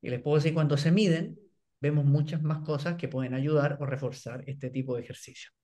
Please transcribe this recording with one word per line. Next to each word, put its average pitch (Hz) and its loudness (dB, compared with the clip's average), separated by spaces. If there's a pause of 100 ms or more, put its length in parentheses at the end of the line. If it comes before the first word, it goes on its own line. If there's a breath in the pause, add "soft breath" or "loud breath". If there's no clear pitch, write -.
Y - -8
les 123 -4
puedo 151 2
decir, 156 2
cuando 147 2
se 160 2
miden, 180 4 (420)
vemos 147 2
muchas 151 2
más 151 -2
cosas 156 -4
que 156 -6
pueden 127 -4
ayudar 143 2
o 143 -4
reforzar 127 -6
este 135 -8
tipo 131 -4
de 117 -6
ejercicio. - -16 (140)